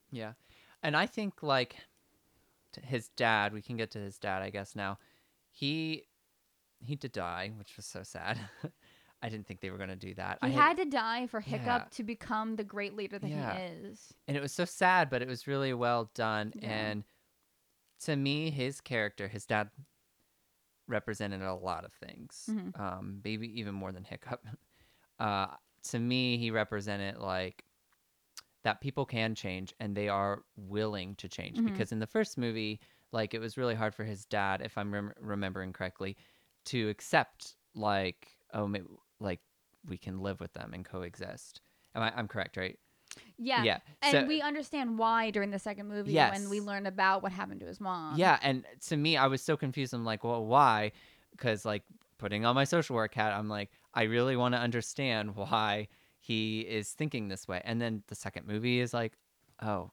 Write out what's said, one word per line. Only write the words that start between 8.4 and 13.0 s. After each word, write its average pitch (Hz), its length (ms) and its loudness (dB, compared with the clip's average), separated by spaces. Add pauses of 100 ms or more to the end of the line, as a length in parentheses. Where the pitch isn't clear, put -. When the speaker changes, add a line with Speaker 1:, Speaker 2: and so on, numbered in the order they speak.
Speaker 1:
<laughs> 151 100 -8 (500)
I 120 80 -4
didn't 110 180 -8
think 95 120 -12
they 95 100 -6
were 95 80 -8
gonna 95 180 -6
do 95 180 -10
that. 95 280 -6
Speaker 2:
He 262 40 2
Speaker 1:
I 262 40 4
Speaker 2:
had 277 100 4
Speaker 1:
had 302 160 6
Speaker 2:
to 285 80 0
die 247 420 -2
for 226 140 -6
Hiccup 240 260 -4
Speaker 1:
Yeah. 240 240 2
Speaker 2:
to - 140 -10
become 220 520 -4
the 214 80 -4
great 202 300 -6
leader 202 240 -6